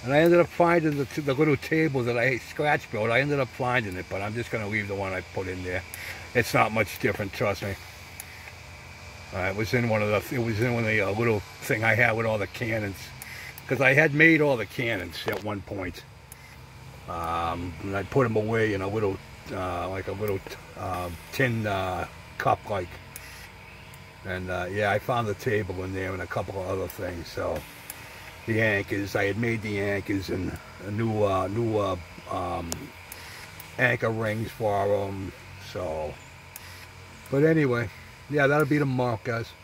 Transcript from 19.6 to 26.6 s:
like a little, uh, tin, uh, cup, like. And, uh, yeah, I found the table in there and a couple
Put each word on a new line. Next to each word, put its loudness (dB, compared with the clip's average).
like -6
a -4
little, -2
uh, -4
tin, 2
uh, -2
cup, 2
like. -2
And, -6
uh, -2
yeah, 2
I 4
found 0
the 0
table 0
in -4
there -2
and -4
a -6
couple -4